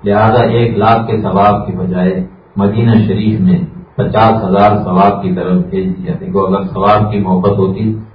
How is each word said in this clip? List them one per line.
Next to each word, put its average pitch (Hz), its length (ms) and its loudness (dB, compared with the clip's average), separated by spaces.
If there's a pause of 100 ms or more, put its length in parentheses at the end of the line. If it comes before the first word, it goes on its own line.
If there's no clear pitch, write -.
لہذا 110 380 2
ایک 113 360 0
لاکھ 113 280 2
کے 104 160 -2
ثواب 98 440 0
کی 92 60 -6
بجائے 90 540 -2 (300)
مدینہ 104 340 2 (160)
شریف 107 340 0
میں 180 180 4 (380)
پچاس 104 480 2
ہزار 101 400 2
ثواب 98 380 0
کی 90 120 -2
طرف 90 300 0
بھیج 92 340 -4
دیا۔ - 220 -8
دیکھو، 95 260 -2
اگر 98 160 0
ثواب 104 500 0
کی 101 80 -2
محبت 92 300 0
ہوتی 98 480 -2 (160)